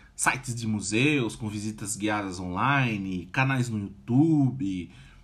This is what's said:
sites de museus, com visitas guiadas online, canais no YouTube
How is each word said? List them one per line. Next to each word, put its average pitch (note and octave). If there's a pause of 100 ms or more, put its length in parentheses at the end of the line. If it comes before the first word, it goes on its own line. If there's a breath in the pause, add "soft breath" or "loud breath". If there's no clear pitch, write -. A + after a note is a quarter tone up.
(140)
sites B2+
de A2+
museus, A2
com A2
visitas G#2
guiadas G2+
online, G2
canais C3
no G#2+
YouTube A#2+ (320 loud breath)